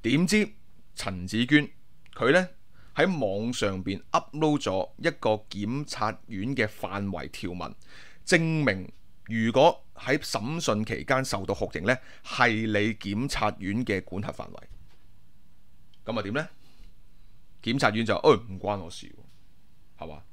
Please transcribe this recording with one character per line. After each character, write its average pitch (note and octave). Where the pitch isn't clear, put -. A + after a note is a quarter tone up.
點 C#3
知 G#3+
陳 F#2
子 A2
娟 D3
佢 A#2+
呢， F3+
喺 D3+
網 A#2
上 F#2+
邊 F#2+
upload D3+
咗 F#2+
一 C#3
個 A2+
檢 A#2+
察 A2
院 A2
嘅 A#2
範 G2+
圍 D#2+
條 F2+
文， E2
證 F3
明 D3
如 A2+
果 C#3+
喺 -
審 C#3+
訊 A2
期 -
間 C3
受 G2
到 G2+
酷 G2
刑 D#2+
呢， A#2+
係 A2+
你 G#2+
檢 G#2
察 -
院 G2+
嘅 G2
管 F2+
轄 -
範 -
圍。 G1+
噉 A#2
啊 G#2
點 G2+
呢？ D#3+
檢 A#2
察 C3+
院 G#2+
就： G#2+
「哦， D3
唔 G2
關 G2+
我 E2+
事 -
喎。」 -
係 -
嘛？ D2+